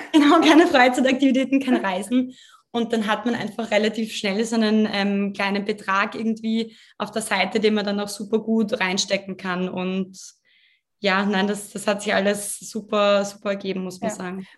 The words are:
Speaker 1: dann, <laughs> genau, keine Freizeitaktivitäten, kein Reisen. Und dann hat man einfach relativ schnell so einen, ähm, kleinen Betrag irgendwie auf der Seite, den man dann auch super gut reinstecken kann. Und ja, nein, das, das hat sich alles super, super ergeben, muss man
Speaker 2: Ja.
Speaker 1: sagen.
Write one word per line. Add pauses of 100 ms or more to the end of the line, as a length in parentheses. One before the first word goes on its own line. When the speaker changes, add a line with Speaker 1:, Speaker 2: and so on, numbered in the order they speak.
(120)
Speaker 1:
dann,
<laughs>
genau,
keine
Freizeitaktivitäten,
kein
Reisen. (360)
Und
dann
hat
man
einfach
relativ
schnell
so
einen,
ähm,
kleinen
Betrag
irgendwie (220)
auf
der
Seite,
den
man
dann
auch
super
gut
reinstecken
kann.
Und (800)
ja,
nein,
das,
das
hat
sich
alles
super,
super
ergeben,
muss
man
Speaker 2:
Ja.
Speaker 1:
sagen. (100)